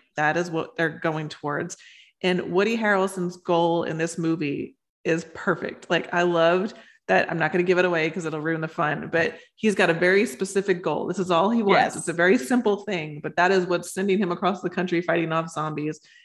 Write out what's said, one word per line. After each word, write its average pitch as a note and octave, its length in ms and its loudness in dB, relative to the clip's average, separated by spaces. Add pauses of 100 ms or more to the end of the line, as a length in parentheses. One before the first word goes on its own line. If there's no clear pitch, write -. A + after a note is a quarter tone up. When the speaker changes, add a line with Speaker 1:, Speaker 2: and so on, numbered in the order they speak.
(160)
Speaker 1:
that D3+ 220 0
is F3 120 -2
what D#3+ 280 -6
they're E3 120 2
going D#3 380 -4
towards. D3+ 480 -6 (460)
And F3+ 300 0
Woody G#3 260 2
Harrelson's F#3+ 600 0
goal E3+ 460 2
in D#3+ 140 -4
this E3 200 -4
movie D#3+ 580 -4 (280)
is E3+ 300 0
perfect. - 560 -4
Like, E3+ 240 0
I F3 100 2
loved F3 520 2 (320)
that. - 240 2
I'm E3 80 -2
not D#3 120 0
gonna F3+ 120 2
give F3+ 160 2
it F3+ 60 4
away E3 240 0
'cause D#3+ 160 -6
it'll D#3 160 -6
ruin D#3+ 200 -2
the D#3+ 60 -4
fun, D3+ 440 -4
but E3 260 0 (180)
he's G#3+ 200 0
got F#3 140 4
a E3 40 4
very F#3 320 4
specific F#3+ 580 -2
goal. D3+ 240 -2
This F3+ 120 -4
is F3+ 120 -2
all F3 180 4
he A#3 140 2
wants. G3 180 6
Speaker 2:
Yes. - 160 2
Speaker 1:
It's - 100 -8
a E3 60 -4
very F#3 240 4
simple A#3+ 460 0
thing, D#3 380 -6
but D3+ 160 -8
that F3 140 4
is F#3 140 2
what's E3+ 280 -2
sending F#3+ 260 0
him F#3 120 0
across F#3 300 -2
the F3 80 -4
country F3 320 -2
fighting E3 300 -2
off E3 180 -4
zombies. D3+ 500 -6 (260)